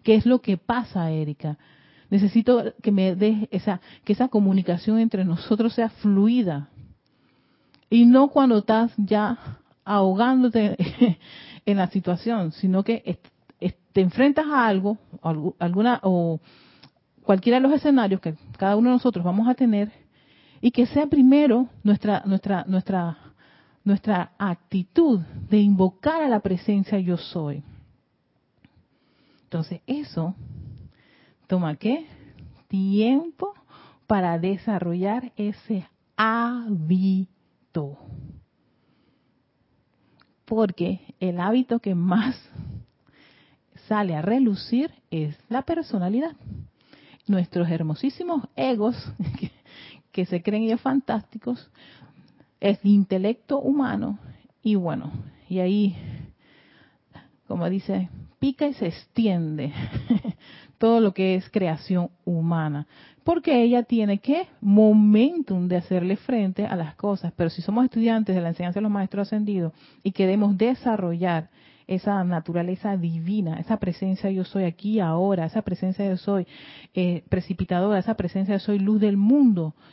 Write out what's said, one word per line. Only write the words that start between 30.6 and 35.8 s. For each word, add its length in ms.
toma, 300
¿qué? 300
Tiempo 840
para 320
desarrollar 1000
ese 520